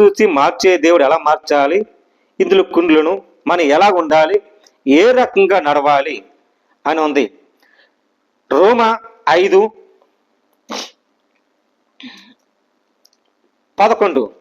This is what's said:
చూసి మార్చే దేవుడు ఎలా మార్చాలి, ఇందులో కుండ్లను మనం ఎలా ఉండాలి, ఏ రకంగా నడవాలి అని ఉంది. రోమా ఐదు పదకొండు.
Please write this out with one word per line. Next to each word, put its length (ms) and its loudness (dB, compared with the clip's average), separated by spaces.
చూసి 240 2
మార్చే 520 0
దేవుడు 260 2
ఎలా 140 2
మార్చాలి, 680 -2
ఇందులో 240 2
కుండ్లను 580 0
మనం 140 -2
ఎలా 280 2
ఉండాలి, 520 0
ఏ 240 4
రకంగా 480 0
నడవాలి 680 -2
అని 140 -4
ఉంది. 320 -2
రోమా 480 0
ఐదు 420 0
పదకొండు. 600 0